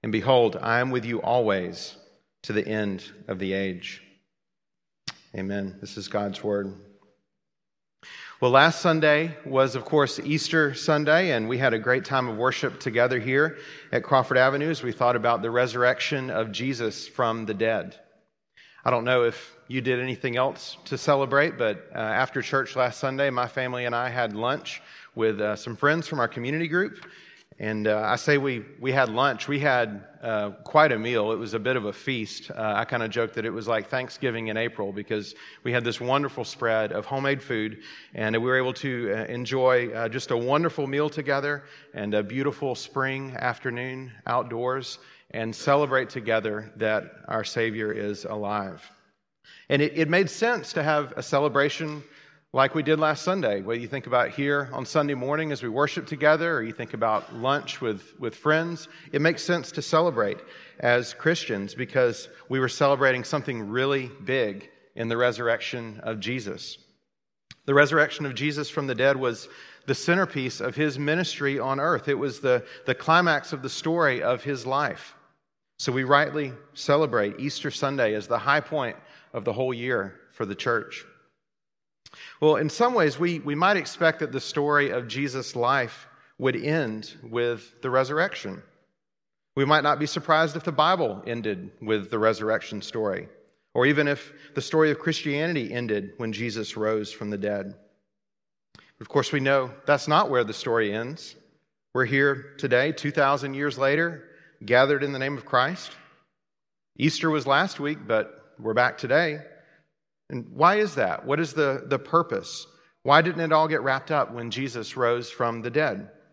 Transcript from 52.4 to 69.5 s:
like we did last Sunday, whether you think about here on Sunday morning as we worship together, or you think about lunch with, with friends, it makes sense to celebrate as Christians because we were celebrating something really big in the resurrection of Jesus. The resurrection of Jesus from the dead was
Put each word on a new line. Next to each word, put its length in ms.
like 220
we 80
did 160
last 240
Sunday, 380
whether 180
you 80
think 200
about 240
here 420
on 120
Sunday 280
morning 400
as 100
we 60
worship 360
together, 520
or 40
you 120
think 200
about 400
lunch 460
with, 400
with 160
friends, 540
it 80
makes 200
sense 300
to 100
celebrate 560
as 320
Christians 600
because 540
we 100
were 80
celebrating 560
something 460
really 420
big 440
in 120
the 80
resurrection 880
of 160
Jesus. 580
The 60
resurrection 520
of 100
Jesus 340
from 180
the 80
dead 200
was 320